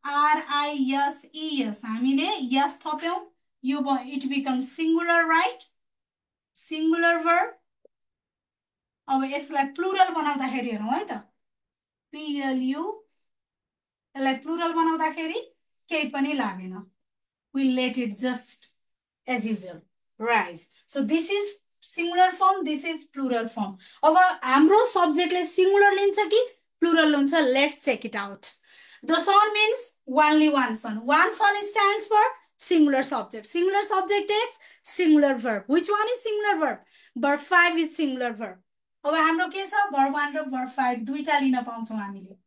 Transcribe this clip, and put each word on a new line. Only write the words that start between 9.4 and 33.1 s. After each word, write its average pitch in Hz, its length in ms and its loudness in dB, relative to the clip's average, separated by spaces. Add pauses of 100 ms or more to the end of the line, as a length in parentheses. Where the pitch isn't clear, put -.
प्लुरल 370 320 2
बनाउँदाखेरि 262 600 -4
हेरौँ 214 180 -6
है 330 160 -2
त। 214 160 -10 (920)
पिएलयू, 277 720 -4 (1300)
यसलाई 269 180 0
प्लुरल 330 380 -4
बनाउँदाखेरि 320 680 -2 (500)
केही 302 200 -4
पनि 285 240 -2
लागेन। 185 520 -8 (680)
We 269 100 -2 (120)
let 254 220 -2
it 226 220 -6
just - 520 -8 (560)
as 240 180 -2
usual, 180 360 -6 (380)
rise। 214 500 -2 (180)
So, 277 160 -2
this 320 260 0
is 403 280 -4 (240)
singular 349 500 0
form, 381 320 2
this 302 220 -4
is 330 200 -8
plural 240 420 -4
form। 202 300 -8 (260)
अब 320 140 6 (260)
हाम्रो 311 420 6
सब्जेक्टले 349 600 0
सिङ्गुलर 392 480 4
लिन्छ 403 260 2
कि 427 280 2 (320)
प्लुरल 320 360 4
लिन्छ? 277 180 2 (200)
Let's 277 320 2
check 240 200 -2
it 214 100 -8
out। 202 360 -8 (520)
The 320 160 0
sun 415 340 4
means 427 400 0 (140)
only 302 420 4
one 254 260 0
sun। 220 300 -8
One 320 280 4
sun 403 300 2
stands 415 440 0
for 427 160 4 (340)
singular 294 440 4
subject। 226 460 -6